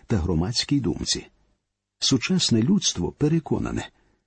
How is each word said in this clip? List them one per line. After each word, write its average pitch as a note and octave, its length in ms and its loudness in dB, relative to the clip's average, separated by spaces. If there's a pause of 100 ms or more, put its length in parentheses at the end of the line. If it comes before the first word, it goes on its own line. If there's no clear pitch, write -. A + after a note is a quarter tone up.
та A#2+ 100 0
громадській F#2 640 0
думці. - 460 -4 (720)
Сучасне C3 640 2
людство A2+ 500 0
переконане, B2+ 760 -2 (380)